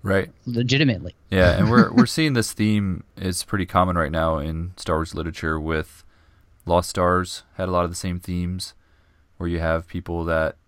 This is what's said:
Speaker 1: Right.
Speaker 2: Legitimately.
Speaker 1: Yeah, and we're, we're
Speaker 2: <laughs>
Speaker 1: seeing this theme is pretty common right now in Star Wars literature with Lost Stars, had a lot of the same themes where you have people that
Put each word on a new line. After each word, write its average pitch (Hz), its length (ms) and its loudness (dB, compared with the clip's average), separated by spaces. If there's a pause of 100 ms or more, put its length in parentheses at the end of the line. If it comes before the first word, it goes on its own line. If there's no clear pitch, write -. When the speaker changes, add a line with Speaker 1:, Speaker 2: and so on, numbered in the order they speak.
Speaker 1:
Right. 98 280 0 (160)
Speaker 2:
Legitimately. 120 680 0 (160)
Speaker 1:
Yeah, 90 280 6
and 107 120 4
we're, 120 220 6
we're 233 140 6
Speaker 2:
<laughs> - 100 -6
Speaker 1:
seeing 156 160 2
this 117 220 0
theme 104 500 0 (140)
is 92 260 -4
pretty 95 220 -2
common 90 320 2
right 78 120 0
now 80 280 0
in 82 400 -6
Star 82 180 -2
Wars 80 180 -4
literature 80 460 -4
with 78 440 -6 (600)
Lost 87 240 2
Stars, 90 540 0 (160)
had 92 100 -2
a - 20 -4
lot 87 140 2
of 85 60 -4
the 87 60 -10
same 90 220 -6
themes 90 540 -6 (640)
where 90 120 -6
you 85 100 -2
have 82 280 -2
people 85 380 -8
that 80 320 -2 (120)